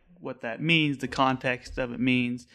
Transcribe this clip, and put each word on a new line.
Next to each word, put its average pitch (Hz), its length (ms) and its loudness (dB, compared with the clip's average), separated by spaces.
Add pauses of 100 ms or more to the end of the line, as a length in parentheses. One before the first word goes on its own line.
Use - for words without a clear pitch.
(220)
what 135 200 -10
that 117 200 -8
means, 151 380 2
the 131 100 -6
context 131 680 -2
of 127 140 -4
it 113 80 -6
means. 123 560 0